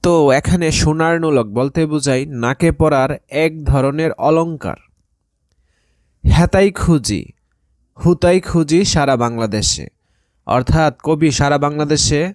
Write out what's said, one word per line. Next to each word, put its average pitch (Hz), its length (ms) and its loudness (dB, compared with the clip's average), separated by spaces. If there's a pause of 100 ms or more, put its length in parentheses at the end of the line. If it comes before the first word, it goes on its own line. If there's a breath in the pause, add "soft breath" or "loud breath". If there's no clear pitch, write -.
তো 175 100 2 (180)
এখানে 165 400 0
সোনার 160 480 0
নুলক 143 300 0
বলতে 135 360 -2
বোঝায় 143 360 -2 (140)
নাকে 127 360 0
পরার 143 380 0 (260)
এক 156 160 0 (120)
ধরনের 139 540 0
অলংকার। 160 600 -2 (1500)
হেতাই 190 480 4
খুঁজি, 110 500 -2 (760)
হুতাই 175 420 2
খুঁজি 165 440 0
সারা 139 320 0
বাংলাদেশে, 113 680 -4 (600)
অর্থাৎ 143 460 2 (100)
কবি 156 300 0
সারা 143 260 0
বাংলাদেশে 147 600 0 (140)